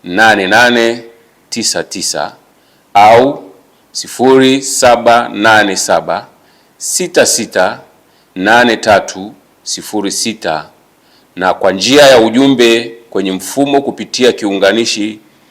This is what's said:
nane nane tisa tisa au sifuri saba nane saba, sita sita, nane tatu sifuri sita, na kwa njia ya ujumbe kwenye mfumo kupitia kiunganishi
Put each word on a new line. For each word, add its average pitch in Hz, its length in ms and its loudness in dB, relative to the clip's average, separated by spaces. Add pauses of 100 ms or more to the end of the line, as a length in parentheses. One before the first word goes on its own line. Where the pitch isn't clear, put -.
nane 98 420 2
nane 117 580 2 (460)
tisa 90 340 -6
tisa 82 480 -8 (600)
au 113 500 4 (480)
sifuri 131 720 0
saba 117 640 2
nane 104 480 2
saba, 87 500 -4 (520)
sita 165 480 -2
sita, 101 540 -4 (540)
nane 113 420 2
tatu 101 580 -2 (280)
sifuri - 500 -8
sita, 80 540 -6 (720)
na 90 180 0
kwa 95 180 0
njia 120 300 2
ya 135 180 6
ujumbe 117 760 0 (160)
kwenye 95 220 -4
mfumo 139 500 -2
kupitia 117 500 -2
kiunganishi 107 880 -2 (300)